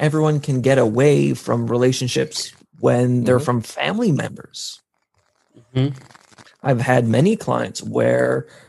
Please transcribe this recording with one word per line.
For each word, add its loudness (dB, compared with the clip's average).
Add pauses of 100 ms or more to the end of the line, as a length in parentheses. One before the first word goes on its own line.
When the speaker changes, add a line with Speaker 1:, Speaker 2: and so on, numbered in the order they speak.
Speaker 1:
everyone 0
can -2
get 2
away 2
from -4
relationships -2 (300)
when 2
they're 2
Speaker 2:
Mm-hmm. -2
Speaker 1:
from 0
family -2
members. -8 (920)
Speaker 2:
Mm-hmm. 0 (640)
Speaker 1:
I've 0
had 2
many 2
clients -6
where 0 (240)